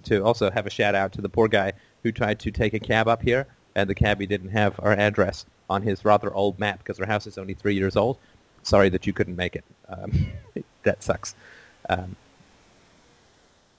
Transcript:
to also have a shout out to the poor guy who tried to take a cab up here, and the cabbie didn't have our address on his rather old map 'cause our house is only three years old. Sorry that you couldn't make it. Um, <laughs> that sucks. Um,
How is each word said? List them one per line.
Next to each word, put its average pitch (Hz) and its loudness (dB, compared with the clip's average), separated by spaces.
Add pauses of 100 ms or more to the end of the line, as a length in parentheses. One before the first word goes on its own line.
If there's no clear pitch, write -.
to 101 2
also 107 2
have 104 -2
a - -8
shout 104 0
out 98 0
to - -10
the - -4
poor 113 2
guy 98 0 (300)
who 117 -2
tried 107 -2
to 110 -4
take 110 -2
a 107 -4
cab 110 2
up 117 2
here, 127 0 (280)
and 98 0
the 98 -2
cabbie 101 0
didn't 95 -4
have 104 0
our 104 2
address 104 0 (240)
on 98 -2
his 104 -4
rather 104 4
old 98 -2
map 101 -6
'cause - -10
our 95 -4
house 104 -2
is 104 -16
only 95 -10
three 104 -2
years 95 0
old. 110 2 (440)
Sorry 98 6
that 90 -2
you 98 -2
couldn't 90 -4
make 90 -4
it. - -8 (260)
Um, 95 -2 (280)
<laughs> - -14
that - 2
sucks. - -6 (540)
Um, 92 -4 (1600)